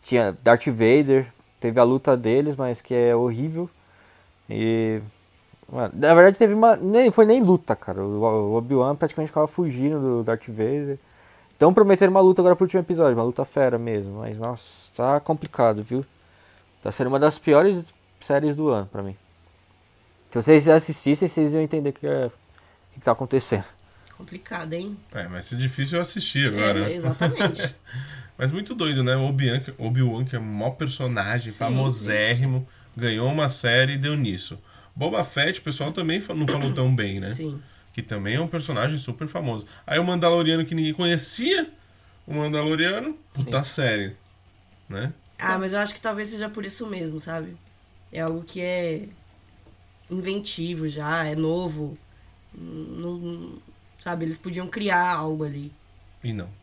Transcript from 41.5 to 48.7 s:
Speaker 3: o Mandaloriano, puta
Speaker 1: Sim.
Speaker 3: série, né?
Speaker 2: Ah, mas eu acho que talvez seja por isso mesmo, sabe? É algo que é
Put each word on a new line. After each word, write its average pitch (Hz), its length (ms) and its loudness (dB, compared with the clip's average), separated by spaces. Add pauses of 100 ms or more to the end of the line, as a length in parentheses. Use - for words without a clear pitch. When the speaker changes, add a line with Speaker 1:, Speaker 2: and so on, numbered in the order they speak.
Speaker 3:
o 151 80 -10
Mandaloriano, 160 840 -2 (160)
puta 131 320 -4
Speaker 1:
Sim. - 100 -4
Speaker 3:
série, 107 420 -2 (720)
né? 117 240 -8 (240)
Speaker 2:
Ah, 185 220 -2
mas 190 140 -4
eu 202 80 -2
acho 208 140 -4
que - 60 -16
talvez 208 280 -6
seja 214 200 -6
por 214 160 -10
isso 196 220 -6
mesmo, 170 320 -8
sabe? 165 380 -10 (560)
É 160 80 -10
algo 165 240 -6
que 180 160 -12
é 180 480 -6 (1000)